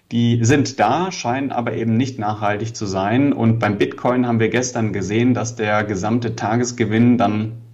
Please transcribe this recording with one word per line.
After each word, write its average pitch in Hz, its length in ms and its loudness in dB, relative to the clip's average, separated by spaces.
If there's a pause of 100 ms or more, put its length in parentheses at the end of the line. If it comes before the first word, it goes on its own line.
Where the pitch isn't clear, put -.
(100)
die 117 360 2
sind 131 340 2
da, 156 320 0
scheinen 135 400 -4
aber 117 220 -4
eben 113 240 0
nicht 131 200 0
nachhaltig 107 560 -2
zu 107 120 -6
sein. 104 480 0
Und 113 240 2
beim 104 180 0
Bitcoin 123 500 0
haben 117 140 2
wir 110 80 2
gestern 113 460 -2
gesehen, 107 400 2
dass 113 200 -4
der 107 300 0
gesamte 110 500 -2
Tagesgewinn 117 840 2
dann 107 340 0 (220)